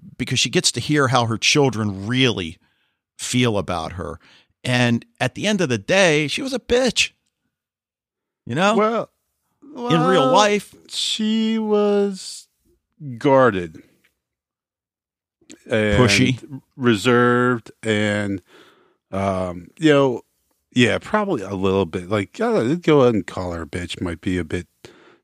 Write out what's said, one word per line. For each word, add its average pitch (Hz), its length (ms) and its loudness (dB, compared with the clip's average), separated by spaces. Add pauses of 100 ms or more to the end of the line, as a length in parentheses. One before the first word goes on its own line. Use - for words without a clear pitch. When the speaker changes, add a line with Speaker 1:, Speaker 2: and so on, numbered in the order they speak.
(160)
Speaker 1:
because 123 220 -4
she 131 140 0
gets - 220 0
to 123 60 -8
hear 147 280 0
how 123 180 2
her 110 140 -4
children 107 680 0
really 110 540 -2 (580)
feel 123 400 0
about 85 360 -6
her. 80 260 -10 (440)
And 123 420 0 (140)
at 127 140 -2
the - 140 -6
end 208 120 0
of 160 100 0
the 117 100 0
day, 156 480 2
she 269 160 -6
was 269 100 -6
a 247 60 -6
bitch. - 540 0 (1300)
You 113 80 -8
know? 190 220 2
Speaker 2:
Well, 214 340 0 (640)
Speaker 1:
In 240 280 0
real 185 240 4
Speaker 2:
well, 262 80 4
Speaker 1:
life. 208 420 2 (140)
Speaker 2:
she 220 680 -2
was 208 880 -2 (720)
guarded. 113 640 2 (1900)
And 107 340 2
Speaker 1:
Pushy. 123 580 0 (140)
Speaker 2:
reserved 123 960 2 (120)
and, 104 580 -2 (680)
um, 92 560 -4 (120)
you 156 120 4
know, 135 300 2 (520)
yeah, 110 260 4
probably 196 420 -2
a 95 120 -8
little 95 320 2
bit. 90 240 -8
Like, 104 300 -4
uh, 185 360 0
go 156 260 4
ahead 123 120 6
and 101 140 -4
call 90 240 -8
her 82 120 -8
a 78 40 -12
bitch 90 340 -10
might 82 200 -6
be 92 160 -2
a 85 80 -2
bit 85 220 -8 (560)